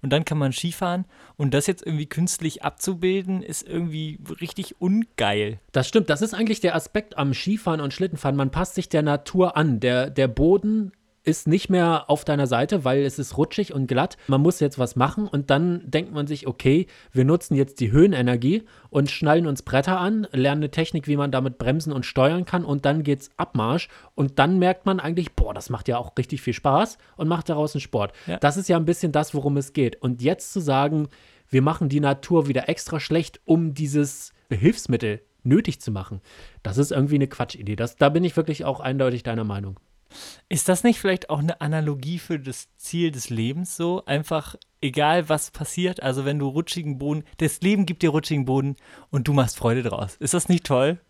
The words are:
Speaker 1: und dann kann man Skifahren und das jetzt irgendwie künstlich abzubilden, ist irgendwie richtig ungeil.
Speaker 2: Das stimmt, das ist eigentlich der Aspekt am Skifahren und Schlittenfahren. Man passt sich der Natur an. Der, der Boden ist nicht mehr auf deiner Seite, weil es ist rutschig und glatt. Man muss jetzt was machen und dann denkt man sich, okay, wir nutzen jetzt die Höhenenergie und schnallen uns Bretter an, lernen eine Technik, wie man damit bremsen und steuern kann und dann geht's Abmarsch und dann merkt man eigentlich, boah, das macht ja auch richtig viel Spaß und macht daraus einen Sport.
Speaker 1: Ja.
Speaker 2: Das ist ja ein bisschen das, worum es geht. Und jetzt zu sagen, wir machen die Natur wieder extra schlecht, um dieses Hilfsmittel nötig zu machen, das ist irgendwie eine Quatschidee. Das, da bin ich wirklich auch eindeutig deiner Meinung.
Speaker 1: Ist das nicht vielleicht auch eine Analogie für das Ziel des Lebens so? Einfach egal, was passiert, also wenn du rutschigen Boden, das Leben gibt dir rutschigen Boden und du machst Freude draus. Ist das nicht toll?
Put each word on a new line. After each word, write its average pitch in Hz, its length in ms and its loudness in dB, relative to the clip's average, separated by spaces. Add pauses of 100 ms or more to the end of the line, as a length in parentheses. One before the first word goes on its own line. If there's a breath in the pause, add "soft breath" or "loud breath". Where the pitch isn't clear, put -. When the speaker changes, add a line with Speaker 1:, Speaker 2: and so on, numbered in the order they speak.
Speaker 1:
und 139 100 -4
dann 151 140 2
kann 156 140 -2
man 135 120 0
Skifahren 175 540 -4 (320 soft breath)
und 139 160 0
das 143 140 2
jetzt 180 180 -4
irgendwie 151 220 -4
künstlich - 560 -4
abzubilden, 185 800 -2
ist - 240 -10
irgendwie 156 520 -6 (220)
richtig - 400 -10
ungeil. 107 800 0 (120)
Speaker 2:
Das 131 160 0
stimmt, - 220 2
das 147 140 2
ist 220 100 -4
eigentlich 214 260 0
der 170 160 0
Aspekt - 420 -4
am 139 160 0
Skifahren 180 480 -2
und 139 120 -4
Schlittenfahren. 156 420 -2
Man 135 160 2
passt 180 240 -4
sich 185 140 -4
der 156 140 2
Natur 160 520 2
an. 147 240 2
Der, 123 300 2
der 135 180 2
Boden 190 640 2 (320)
ist - 240 0
nicht 170 240 2
mehr 170 360 2
auf - 160 2
deiner 143 220 0
Seite, 131 400 0
weil 135 180 2
es 135 140 -2
ist 131 180 -6
rutschig 160 380 -2
und 135 140 -2
glatt. 131 280 0 (120 loud breath)
Man 135 140 4
muss 170 180 4
jetzt 139 180 0
was 123 180 -2
machen 165 320 0
und 143 220 -4
dann 175 400 2
denkt 156 240 -2
man 147 140 -4
sich, 147 180 -6
okay, 139 400 2 (280 loud breath)
wir 127 120 4
nutzen 165 300 2
jetzt 139 240 0
die 110 120 0
Höhenenergie 135 680 4 (300 soft breath)
und 143 180 2
schnallen 160 380 2
uns 143 160 -4
Bretter 180 360 0
an, 208 340 0
lernen 139 280 2
eine 147 80 -2
Technik, 160 380 -4
wie 147 100 2
man 143 140 0
damit 131 260 -2
bremsen 151 360 -2
und 131 120 -4
steuern 160 400 2
kann 180 180 -2
und 143 220 -2
dann 151 160 2
geht's 143 360 -2
Abmarsch 135 520 -2 (240 loud breath)
und 139 240 -2
dann 175 220 4
merkt 185 260 2
man 190 140 0
eigentlich, 170 340 -4
boah, - 220 2
das - 160 -10
macht 117 160 -6
ja 117 100 0
auch - 180 -8
richtig 131 280 -4
viel 123 100 -2
Spaß 151 460 2 (180 soft breath)
und 151 100 -2
macht 165 220 -2
daraus 151 240 0
einen 139 80 -4
Sport. 101 320 -4 (140)
Speaker 1:
Ja. 170 100 -6
Speaker 2:
Das 143 180 2
ist 185 140 -6
ja 175 80 4
ein 160 80 0
bisschen 170 260 0
das, 147 220 0
worum 143 240 0
es 139 160 -4
geht. 131 300 0
Und 123 180 -2
jetzt - 320 -2
zu 202 60 -2
sagen, 147 480 0 (420 soft breath)
wir 131 140 4
machen 156 260 0
die 143 120 0
Natur 143 460 2
wieder 127 220 -2
extra - 300 -4
schlecht, - 460 -2
um 165 280 4
dieses 143 580 -2 (200)
Hilfsmittel 113 720 0 (200)
nötig 147 400 2
zu - 100 -10
machen, 95 300 -8 (400 loud breath)
das 101 160 -4
ist 139 140 2
irgendwie 143 240 2
eine 139 120 2
Quatschidee. 110 480 -6
Das, 117 200 -4
da 143 140 4
bin 165 140 2
ich 175 140 0
wirklich 156 260 -2
auch 135 160 -4
eindeutig 131 440 -2
deiner 113 200 -4
Meinung. 101 360 -6 (720 loud breath)
Speaker 1:
Ist - 200 -2
das 180 140 2
nicht 240 160 4
vielleicht 190 300 -2
auch 151 100 -2
eine 160 220 -2
Analogie 151 580 -4
für 160 200 -6
das 131 380 -12
Ziel 170 340 -2
des 131 180 -8
Lebens 123 460 -4
so? 175 300 -2
Einfach 151 500 -2 (240)
egal, 151 500 2
was 151 220 -2
passiert, 180 500 -4
also 135 240 -2
wenn 147 140 -2
du 139 80 -2
rutschigen 151 520 -4
Boden, 147 240 -4 (140 soft breath)
das 156 240 -2
Leben 196 240 4
gibt 165 160 -6
dir 165 100 4
rutschigen 147 340 0
Boden 135 300 0 (340 loud breath)
und 135 180 -2
du 147 60 2
machst 131 240 2
Freude 123 260 2
draus. 101 360 -4
Ist 147 140 -4
das 175 140 0
nicht 180 180 4
toll? 143 340 2 (100)